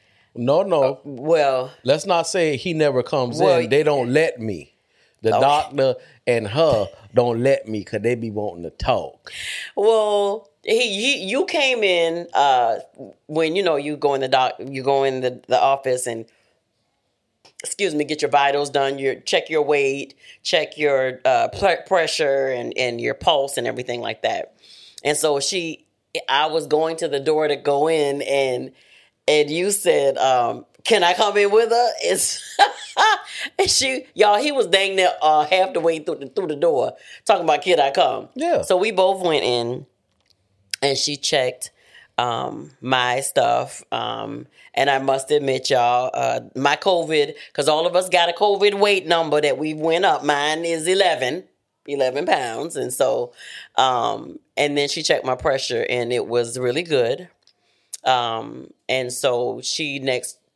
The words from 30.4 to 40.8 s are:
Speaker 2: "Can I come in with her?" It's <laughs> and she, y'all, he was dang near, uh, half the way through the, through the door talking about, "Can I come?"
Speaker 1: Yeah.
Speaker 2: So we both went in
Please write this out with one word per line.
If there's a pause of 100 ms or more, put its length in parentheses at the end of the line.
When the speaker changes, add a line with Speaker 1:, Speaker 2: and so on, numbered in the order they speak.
Speaker 2:
"Can
I
come
in
with
her?" (120)
It's (160)
<laughs>
and
she,
y'all,
he
was
dang
near, (100)
uh,
half
the
way
through
the,
through
the
door (320)
talking
about,
"Can
I
come?"
Speaker 1:
Yeah.
Speaker 2:
So
we
both
went
in (960)